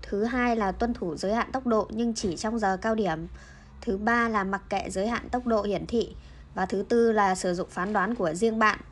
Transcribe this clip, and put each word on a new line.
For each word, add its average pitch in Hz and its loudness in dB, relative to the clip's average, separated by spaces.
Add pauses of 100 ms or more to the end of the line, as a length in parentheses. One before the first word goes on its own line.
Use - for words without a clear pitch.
Thứ 208 -2
hai 240 0
là 196 0
tuân 233 0
thủ 170 -4
giới 196 0
hạn 233 -2
tốc 262 -2
độ 220 2
nhưng 226 -2
chỉ 185 -2
trong 220 -2
giờ 190 2
cao 226 2
điểm. 170 -2 (540)
Thứ 196 -2
ba 233 2
là 208 0
mặc 190 -2
kệ 196 -2
giới 190 -2
hạn - -4
tốc 247 -2
độ 226 2
hiển 185 -2
thị. 226 -2 (380)
Và 190 0
thứ 196 -2
tư 233 6
là 202 4
sử 180 0
dụng 175 -4
phán 185 -4
đoán 208 2
của 170 0
riêng 220 2
bạn. 214 4 (140)